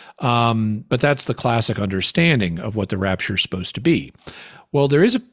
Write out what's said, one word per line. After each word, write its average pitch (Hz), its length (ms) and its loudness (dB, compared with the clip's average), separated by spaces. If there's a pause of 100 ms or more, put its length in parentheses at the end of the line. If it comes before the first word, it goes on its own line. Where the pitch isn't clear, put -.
(180)
Um, 113 680 0
but 123 120 -2
that's 143 260 0
the 123 80 -2
classic 117 440 0
understanding 98 800 0
of 101 160 -8
what 101 140 -2
the 98 100 -4
rapture 95 360 -2
is - 80 0
supposed - 320 -6
to 98 60 -8
be. 117 320 0 (580)
Well, 143 180 4
there 147 160 6
is 240 120 4
a, - 60 -6 (100)